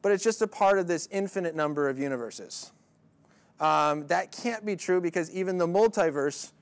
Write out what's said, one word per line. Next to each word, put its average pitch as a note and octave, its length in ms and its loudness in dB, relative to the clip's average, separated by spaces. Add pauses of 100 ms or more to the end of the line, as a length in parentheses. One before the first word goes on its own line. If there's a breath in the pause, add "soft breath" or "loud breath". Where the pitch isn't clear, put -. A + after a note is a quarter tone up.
but G3+ 100 4
it's G3 100 2
just G#3+ 180 0
a A3 60 2
part G3 320 4
of F#3 80 0
this E3+ 240 -2
infinite F#3+ 460 -4
number D3 320 0
of C3+ 100 -4
universes. A#2+ 720 -6 (880 soft breath)
Um, D3+ 480 2
that F3 240 -2
can't A3+ 340 -6
be G#3 120 -2
true F#3 240 2
because E3+ 320 -2
even F#3 260 -2
the E3+ 80 2
multiverse E3+ 960 0